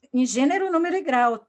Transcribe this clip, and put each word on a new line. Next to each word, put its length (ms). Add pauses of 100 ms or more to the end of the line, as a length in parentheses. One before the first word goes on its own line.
(120)
em 120
gênero, 460
número 260
e 60
grau, 460